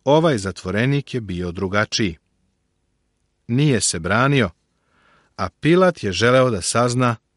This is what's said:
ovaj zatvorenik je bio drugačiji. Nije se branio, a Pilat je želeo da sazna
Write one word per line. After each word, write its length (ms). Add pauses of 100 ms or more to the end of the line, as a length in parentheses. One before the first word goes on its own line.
ovaj 340
zatvorenik 760
je 60
bio 320
drugačiji. 680 (1300)
Nije 340
se 180
branio, 520 (840)
a 120
Pilat 540
je 100
želeo 380
da 120
sazna 540 (200)